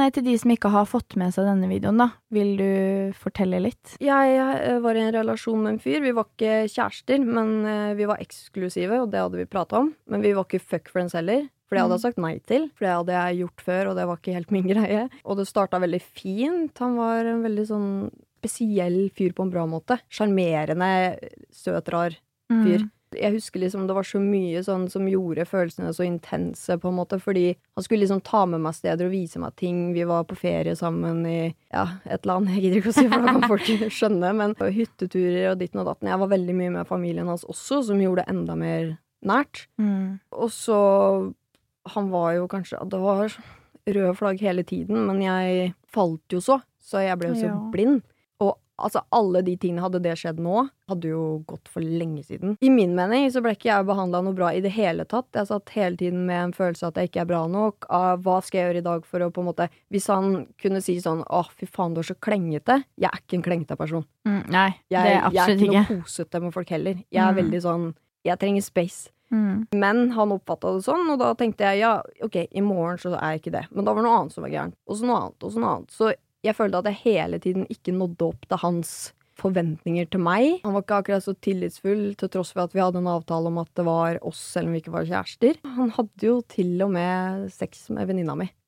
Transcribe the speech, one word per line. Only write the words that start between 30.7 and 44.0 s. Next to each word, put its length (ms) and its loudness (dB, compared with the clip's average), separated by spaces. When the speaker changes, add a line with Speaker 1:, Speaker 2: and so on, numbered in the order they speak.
Speaker 2:
sammen 480 -2
i, 280 -2
ja, 160 0
et 160 -6
eller 140 0
annet. 180 0
Jeg 80 0
gidder 180 4
ikke 120 0
å 20 2
si, 140 6
for 100 2
da 160 4
kan 160 4
folk 160 2
<laughs> 320 0
skjønne, 380 2
men 180 0
hytteturer 960 0
og 80 0
ditten 240 -4
og 80 -2
datten. 180 -4
Jeg 140 0
var 60 0
veldig 260 2
mye 160 0
med 160 -4
familien 400 -4
hans 180 -4
også, 400 -4
som 140 2
gjorde 260 2
det 60 -8
enda 260 -4
mer 360 -2
nært. 400 0
Speaker 1:
Mm. 400 -2
Speaker 2:
Og 240 -4
så, 240 0
han 240 -4
var 280 0
jo 100 -2
kanskje, 300 -8
det 140 -4
var 320 0
røde 260 2